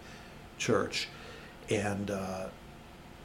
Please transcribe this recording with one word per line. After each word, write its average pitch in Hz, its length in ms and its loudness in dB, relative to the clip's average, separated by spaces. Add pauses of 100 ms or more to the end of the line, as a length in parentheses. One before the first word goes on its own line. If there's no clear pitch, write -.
(580)
church. - 500 6 (600)
And, 101 420 4
uh, 95 360 0 (760)